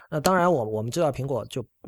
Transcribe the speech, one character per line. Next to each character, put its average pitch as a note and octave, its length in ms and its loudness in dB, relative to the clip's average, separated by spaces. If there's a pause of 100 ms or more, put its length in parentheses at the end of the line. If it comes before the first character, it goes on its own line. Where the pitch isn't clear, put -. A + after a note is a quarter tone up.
(100)
那 D#3 100 -2
当 F#3 160 4
然 F3 140 4
我， C#3 160 2
我 G#2+ 160 -2
们 A#2 80 -4
知 D3+ 100 -2
道 D#3 100 2
苹 B2+ 160 -6
果 B2 200 -4
就， - 180 -8 (240)